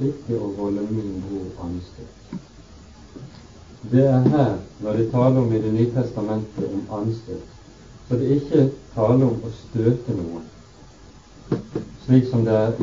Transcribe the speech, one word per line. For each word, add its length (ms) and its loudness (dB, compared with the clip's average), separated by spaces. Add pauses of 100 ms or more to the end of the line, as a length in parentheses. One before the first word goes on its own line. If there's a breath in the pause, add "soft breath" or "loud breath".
ikke 320 -4
å 180 -6
volde 320 -2
min 360 -4
bror 420 -10
anstøt. 720 -12 (1500)
Det 140 6
er 240 4
her, 260 2 (240)
når 180 -2
de 120 2
taler 320 4
om 100 0
i 80 2
Det 140 -2
nye 160 2
testamentet 800 -4
om 120 -6 (180)
anstøt, 440 -6 (640)
så 100 0
det 200 0
ikke 300 4 (260)
taler 320 4
om 160 0
å 160 -10
støte 580 0
noen, 300 -8 (1600)
slik 240 6
som 160 2
det 120 4
er 240 2